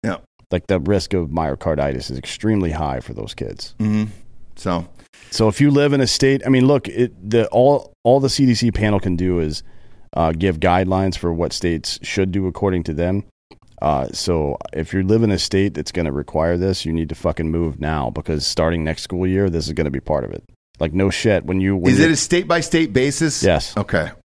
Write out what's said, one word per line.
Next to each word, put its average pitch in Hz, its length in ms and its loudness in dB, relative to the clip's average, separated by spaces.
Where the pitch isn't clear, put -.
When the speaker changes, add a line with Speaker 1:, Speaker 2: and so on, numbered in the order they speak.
Speaker 1:
Yeah. 95 140 -4
Speaker 2:
Like, 90 180 -2
the 92 120 2
risk 95 340 0
of 87 160 0
myocarditis 71 800 -2
is 65 80 -8
extremely 98 540 -2
high 76 300 -4
for 60 120 -14
those 53 220 -12
kids. - 440 -10
Speaker 1:
Mm-hmm. 107 260 0
So. 87 320 -4
Speaker 2:
So 110 180 2
if 104 140 0
you 143 100 6
live 143 220 4
in 139 80 2
a 123 60 2
state, 135 380 2
I 131 40 -2
mean, 131 180 6
look, 139 220 2
it, 117 240 0
the, 117 200 4
all, 131 440 4
all 131 160 6
the 135 100 2
C 139 160 2
D 123 100 4
C 113 160 2
panel 104 280 0
can 92 160 -2
do 90 240 0
is, 76 240 -2
uh, 80 200 0
give 82 260 0
guidelines 92 580 2
for 87 140 -2
what 82 220 -2
states - 480 -4
should 95 320 -2
do 95 140 -2
according 90 360 -2
to 82 100 -4
them. 90 300 -2
Uh, 69 300 0
so 78 460 -2
if 80 200 -6
you 95 100 0
live 110 200 4
in 107 80 2
a 92 80 0
state 98 340 0
that's 76 200 -8
gonna 82 180 -2
require 80 460 -2
this, 95 280 -2
you 82 60 -4
need 82 180 -2
to 71 60 -8
fucking 80 340 -4
move 80 300 -2
now, 73 300 -2
because 76 360 -4
starting 82 380 0
next 78 200 -4
school 92 220 -4
year, 95 240 2
this 82 180 -2
is 78 60 -6
gonna 76 160 0
be 67 120 -4
part 71 240 -2
of 50 60 -10
it. 50 120 -12
Like, 80 120 -2
no 95 160 2
shit. 98 360 2
When 92 160 0
you, 95 160 2
when 92 160 4
Speaker 1:
Is - 60 4
Speaker 2:
you 156 60 6
Speaker 1:
it 165 60 4
a 156 60 2
state 180 300 0
by 170 120 2
state 165 340 0
basis? 135 480 0
Speaker 2:
Yes. 87 360 2
Speaker 1:
Okay. 85 340 -2